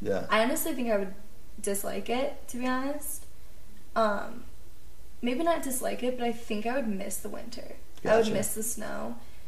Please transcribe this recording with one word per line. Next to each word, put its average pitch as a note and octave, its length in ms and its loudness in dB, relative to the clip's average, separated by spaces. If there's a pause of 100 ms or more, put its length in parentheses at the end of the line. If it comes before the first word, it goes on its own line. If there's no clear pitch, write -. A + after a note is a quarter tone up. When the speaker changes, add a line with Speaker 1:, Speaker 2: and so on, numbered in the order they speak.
Speaker 1:
Yeah. F3+ 280 2
Speaker 2:
I G#3+ 120 6
honestly D#4 320 2
think A#3+ 160 0
I G#3+ 60 6
would G3 180 0 (480)
dislike G3+ 480 0
it, C4 380 0
to - 80 -2
be B3 100 0
honest. C4+ 600 0 (680)
Um, A3 500 2 (760)
maybe B3+ 220 0
not D#4+ 180 2
dislike A#3+ 400 0
it, B3 160 0
but A#3+ 80 0
I A#3 60 2
think A3 340 -2
I A#3+ 80 0
would C4 140 0
miss G3 300 -2
the G#3+ 100 -4
winter. - 480 -4 (280)
I A3 120 6
would A3+ 80 8
Speaker 1:
Gotcha. G#3+ 100 2
Speaker 2:
miss G3+ 200 0
the A3 100 -2
snow. G#3+ 520 -2 (320)